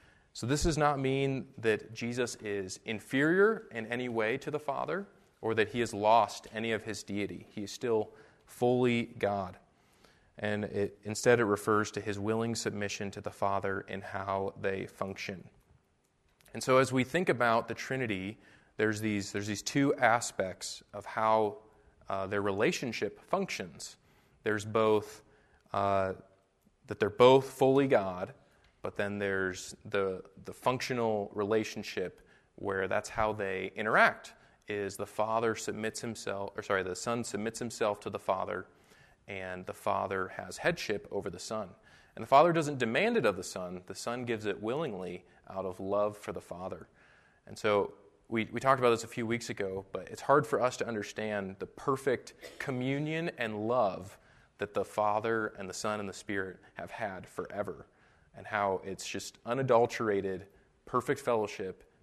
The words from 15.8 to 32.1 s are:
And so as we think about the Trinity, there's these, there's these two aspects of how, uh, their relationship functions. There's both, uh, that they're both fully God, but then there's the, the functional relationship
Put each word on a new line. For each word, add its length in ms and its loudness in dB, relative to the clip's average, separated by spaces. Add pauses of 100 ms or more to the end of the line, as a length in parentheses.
And 80 -10
so 160 6
as 160 4
we 100 4
think 260 0
about 380 4
the 60 -4
Trinity, 640 -4 (400)
there's 240 2
these, 300 0
there's 160 -4
these 160 -4
two 320 2
aspects 880 0 (100)
of 140 -12
how, 500 2 (500)
uh, 200 -4
their 160 0
relationship 760 -2
functions. 800 -8 (460)
There's 200 0
both, 600 2 (500)
uh, 400 2 (720)
that 140 -6
they're 100 2
both 400 8
fully 380 4
God, 480 2 (480)
but 120 -8
then 220 -2
there's 580 -2 (140)
the, 320 0 (240)
the 80 -10
functional 800 0
relationship 880 -2 (360)